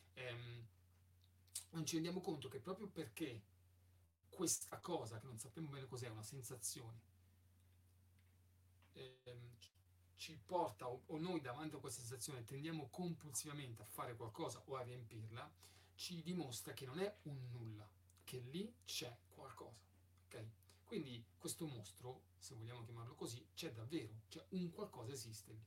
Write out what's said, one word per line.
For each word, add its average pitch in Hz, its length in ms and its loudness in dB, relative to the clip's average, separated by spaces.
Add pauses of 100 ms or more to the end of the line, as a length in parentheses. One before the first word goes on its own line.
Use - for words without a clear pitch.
(120)
Ehm, 120 540 -4 (1040)
non 160 140 2
ci 170 100 6
rendiamo 175 260 6
conto 139 280 2
che 123 120 -2
proprio 190 280 0
perché 139 540 0 (840)
questa - 500 4
cosa, 113 400 2
che 135 80 -6
non 120 120 -6
sappiamo 160 300 -2
bene 135 180 -2
cos'è, 123 220 -2
una 110 140 -4
sensazione, 117 800 -4 (1900)
ehm, 123 640 -10 (580)
ci - 300 -6
porta, - 440 6
o, 131 180 0
o 156 120 2
noi 170 220 6
davanti 151 360 0
a - 20 -4
questa 131 220 -2
sensazione 123 440 -2
tendiamo 143 440 0
compulsivamente 147 960 0
a 107 40 -8
fare 131 300 -2
qualcosa 120 500 0
o 135 100 0
a 123 60 0
riempirla, 117 680 -4 (440)
ci 170 280 -2
dimostra 156 500 2
che 131 140 -2
non 135 120 0
è 202 240 6
un 131 280 0
nulla, 110 380 -4 (360)
che 127 140 -2
lì 165 340 0 (120)
c'è - 300 0 (140)
qualcosa, - 540 -10 (440)
ok? 113 200 -4 (380)
Quindi 135 380 0 (140)
questo - 300 0
mostro, 123 560 -4 (160)
se - 160 -8
vogliamo 117 300 -4
chiamarlo 117 320 -4
così, - 280 0 (100)
c'è - 180 0
davvero, 117 560 0
cioè - 220 -8
un 180 200 4
qualcosa 123 420 -2
esiste 113 400 -4
lì. 110 140 -10